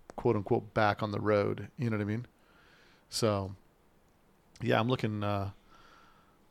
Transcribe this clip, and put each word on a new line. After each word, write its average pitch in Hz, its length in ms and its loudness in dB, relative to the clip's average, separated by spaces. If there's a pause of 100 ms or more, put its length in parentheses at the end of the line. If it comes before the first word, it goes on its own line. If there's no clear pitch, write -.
(180)
quote 117 180 2
unquote, 107 380 -2
back 104 280 2
on 107 100 -2
the 101 100 -4
road. 104 560 2
You 123 120 -2
know 110 80 -2
what 104 60 -2
I 101 40 -2
mean? 113 180 -4 (840)
So, 101 460 0 (1040)
yeah, 117 200 4
I'm 117 80 0
looking, 110 340 -2
uh, 101 280 -2 (1000)